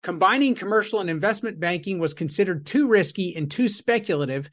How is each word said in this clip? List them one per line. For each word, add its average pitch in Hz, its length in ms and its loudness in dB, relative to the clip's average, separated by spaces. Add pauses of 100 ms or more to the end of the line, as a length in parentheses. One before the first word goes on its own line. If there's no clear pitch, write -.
Combining 214 520 4
commercial 208 460 0
and 175 100 -2
investment 202 500 -2
banking 175 380 -2
was 151 160 -2
considered 165 520 -2
too 285 220 2
risky 185 480 2
and 151 120 -4
too 240 200 0
speculative, 143 840 -2